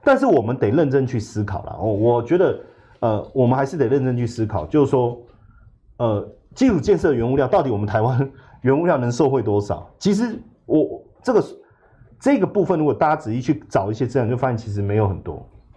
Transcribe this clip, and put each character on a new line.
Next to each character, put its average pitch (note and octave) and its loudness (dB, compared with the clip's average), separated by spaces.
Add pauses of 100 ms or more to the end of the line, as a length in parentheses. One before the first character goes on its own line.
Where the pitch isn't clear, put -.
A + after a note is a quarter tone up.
但 C4+ 4
是 - 0
我 E3 4
们 A#2 -2
得 A2 0
认 C#3+ 2
真 C3+ 0
去 A#2+ -4
思 G#2+ -6
考 G2 -6
啦。 - -12
哦， G#2+ -4
我 A2+ 2
觉 E3 0
得， E3+ 0 (420)
呃， A2 -2
我 C3 2
们 B2+ 2
还 C#3 0
是 C#3 -8
得 C3+ 0
认 C3 0
真 B2+ -2
去 A#2+ -2
思 A2+ -4
考， G#2 -4
就 D3 2
是 C3+ -2
说， A#2+ 0 (760)
呃， G#2+ -2 (300)
基 C4+ 2
础 F#3 2
建 F#3+ 2
设 D#3 2
原 A#2 0
物 C3 0
料， C#3 2
到 F#3+ 2
底 C3+ -2
我 G#2+ -2
们 G#2 -2
台 G#2+ 0
湾 C3 0
<laughs> - -16
原 C3 4
物 E3+ 0
料 E3+ 2
能 A#2+ -2
受 C3+ 2
惠 B2+ 0
多 G#2 0
少？ G2+ -6 (100)
其 G3+ 2
实 A3+ -2 (280)
我， - 0 (200)
这 B3+ -2
个， G#3+ 2 (760)
这 C#4 2
个 F#3+ 0
部 F#3 0
分， F3 0
如 D#3 0
果 C#3+ 2
大 D#3+ 0
家 D#3 2
仔 A2+ -6
细 B2 -2
去 C3+ -2
找 G2+ 0
一 G#2+ -4
些 B2 -2
资 C3 -2
料， A2+ 0
就 B2 -2
发 B2+ -2
现 A#2 -2
其 G#2 -10
实 G2+ -4
没 G2+ 0
有 G#2+ 4
很 F2+ -4
多。 - -12 (300)